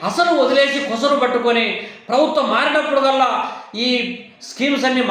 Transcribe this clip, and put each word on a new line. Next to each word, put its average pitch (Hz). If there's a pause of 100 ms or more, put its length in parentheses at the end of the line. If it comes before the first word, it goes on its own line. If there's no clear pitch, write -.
అసలు 339 (100)
వదిలేసి 269 (100)
కొసరు 233
పట్టుకొని 233 (460)
ప్రభుత్వం 294
మారినప్పుడు 277
కల్లా 262 (460)
ఈ 240 (540)
స్కీమ్స్ 269
అన్నీ 254